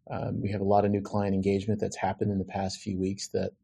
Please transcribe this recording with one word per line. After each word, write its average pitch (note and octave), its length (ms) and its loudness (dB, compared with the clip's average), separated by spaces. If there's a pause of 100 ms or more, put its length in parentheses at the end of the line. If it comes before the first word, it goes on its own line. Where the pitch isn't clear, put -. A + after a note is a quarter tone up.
(100)
um, - 300 -4
we G2 120 -2
have G2+ 80 -2
a G2 40 0
lot G2+ 200 6
of G2+ 60 2
new G2+ 120 2
client G2+ 320 0
engagement G2 460 2
that's - 160 -2
happened F#2+ 340 0
in G2 80 0
the F#2+ 60 0
past F#2+ 360 -4
few F#2+ 180 -4
weeks F#2+ 300 -2
that F#2 220 -2 (140)